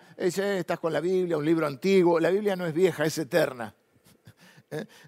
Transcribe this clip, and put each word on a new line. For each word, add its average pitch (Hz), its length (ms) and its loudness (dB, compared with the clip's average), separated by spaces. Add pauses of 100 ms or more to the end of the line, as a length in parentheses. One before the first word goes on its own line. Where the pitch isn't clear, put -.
(160)
eh, - 100 -4
dice, 185 160 -2
"Eh, 202 180 -2
estás 170 180 -4
con 165 140 -4
la 147 80 -2
Biblia, 180 360 0
un 147 80 -2
libro 160 220 2
antiguo". 170 520 4
La 165 120 2
Biblia 202 260 0
no 180 100 -6
es 156 80 -4
vieja, 156 300 2
es 151 140 -2
eterna. 131 560 -2
<laughs> - 960 -20
¿Eh? 160 160 -10 (220)